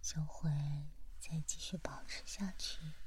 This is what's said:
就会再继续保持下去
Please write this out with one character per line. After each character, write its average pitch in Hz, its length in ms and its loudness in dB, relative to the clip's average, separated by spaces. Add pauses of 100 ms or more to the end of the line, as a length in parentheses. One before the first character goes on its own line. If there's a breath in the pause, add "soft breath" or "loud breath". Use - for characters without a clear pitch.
就 156 240 0
会 - 240 2 (680)
再 165 220 0
继 - 180 0
续 - 180 -2
保 - 280 -2
持 - 200 -2
下 196 320 -2
去 - 220 0 (280)